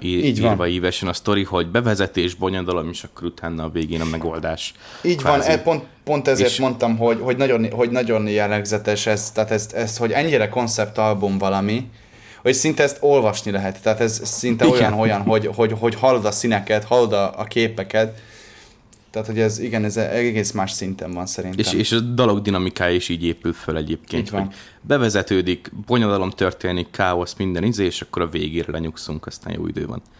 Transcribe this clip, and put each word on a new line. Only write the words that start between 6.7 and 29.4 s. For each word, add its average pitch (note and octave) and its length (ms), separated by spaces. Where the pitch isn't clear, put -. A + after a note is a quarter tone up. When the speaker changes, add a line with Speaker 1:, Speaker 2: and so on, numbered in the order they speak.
Speaker 2:
hogy, A#2 240
hogy B2 160
nagyon, A#2+ 340
hogy A#2 180
nagyon A2+ 380
jellegzetes G#2 800
ez, G#2+ 260
tehát A2 200
ez, G#2+ 220
ez, A2 240
hogy A#2 140
ennyire C#3 380
konceptalbum G#2+ 880
valami, G2 520
hogy B2+ 120
szinte D3+ 300
ezt C#3 180
olvasni A#2 500
lehet, G2 300
tehát A2 180
ez A2 280
szinte A#2+ 380
Speaker 1:
Igen. G#2 120
Speaker 2:
olyan, A2 220
olyan, G#2+ 220
hogy, G#2+ 340
hogy, A2+ 240
hogy A2+ 160
hallod B2+ 300
a G#2 60
színeket, G#2+ 520
hallod A#2+ 300
a, G2 260
a G#2 40
képeket, A2 760
tehát, A2 140
hogy A2+ 120
ez, G#2+ 200
igen, A2+ 240
ez G#2+ 140
egész A2 540
más G2 200
szinten F#2+ 420
van F2 120
szerintem. F#2 340
Speaker 1:
És, G#2+ 140
és G#2 180
a A#2 80
dalok A#2+ 400
dinamikája F#2 560
is - 140
így E2+ 140
épül E2 300
föl D#2+ 240
egyébként, D#2+ 480
Speaker 2:
Így - 60
van. G2+ 140
Speaker 1:
hogy G2 80
bevezetődik, G2 880
bonyodalom G2+ 440
történik, F2+ 600
káosz, F2+ 460
minden F#2 260
izé, G#2 220
és - 160
akkor - 200
a E2+ 60
végére D#2+ 440
lenyugszunk, D#2+ 540
aztán - 280